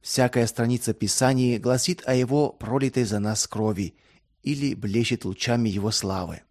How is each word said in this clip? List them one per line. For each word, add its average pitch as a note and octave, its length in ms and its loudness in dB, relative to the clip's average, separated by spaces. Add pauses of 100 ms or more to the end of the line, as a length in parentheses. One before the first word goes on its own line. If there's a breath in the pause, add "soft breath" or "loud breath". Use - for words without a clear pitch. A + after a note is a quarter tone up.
Всякая B2 460 2
страница A#2 460 0
Писания B2+ 640 2
гласит B2+ 460 0
о C3 100 2
Его C3 340 2
пролитой B2+ 540 -2
за G#2 160 0
нас G#2+ 280 -2
крови G#2+ 480 -2 (480 soft breath)
или C#3+ 300 -2
блещет G#2+ 500 0
лучами A2+ 460 0
Его G2+ 220 -2
славы. F#2 600 -4